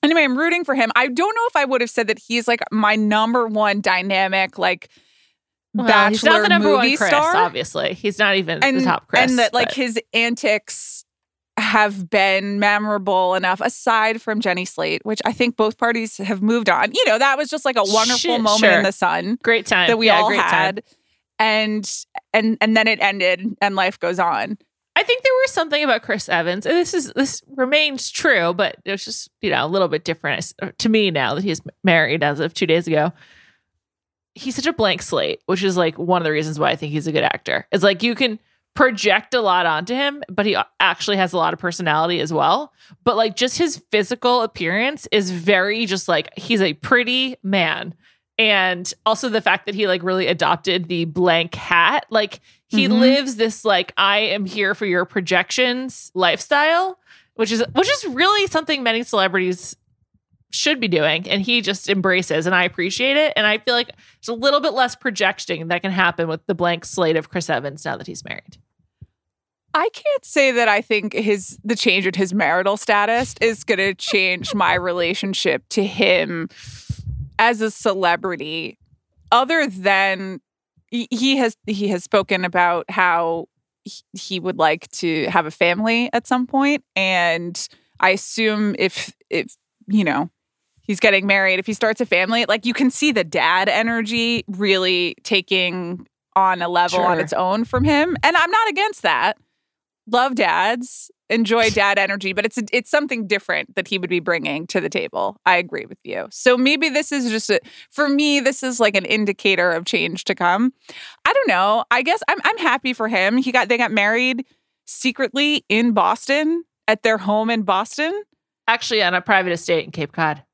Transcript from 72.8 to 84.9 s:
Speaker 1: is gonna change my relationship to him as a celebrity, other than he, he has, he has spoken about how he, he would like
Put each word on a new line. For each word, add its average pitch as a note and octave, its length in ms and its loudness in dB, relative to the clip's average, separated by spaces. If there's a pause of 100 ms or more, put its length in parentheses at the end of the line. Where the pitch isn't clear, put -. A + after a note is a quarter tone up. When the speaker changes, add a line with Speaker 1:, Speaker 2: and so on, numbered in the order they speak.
Speaker 1:
is A3+ 240 0
gonna F#3+ 300 0
change F#3 600 -2
my F3 200 2
relationship F3+ 960 -2
to G3 140 0
him E3+ 640 0 (920)
as A3+ 220 2
a A3 100 0
celebrity, F3 1080 -4 (520)
other C4+ 360 4
than F#3+ 720 -2 (500)
he, A#3+ 200 -4
he C4 260 0
has, A#3+ 200 0 (100)
he G3+ 220 -4
has F3+ 140 -2
spoken F#3+ 440 0
about F3 440 0
how E3+ 560 0 (380)
he, G3+ 80 -18 (260)
he F#3 220 -8
would F#3 180 -6
like D#3+ 340 0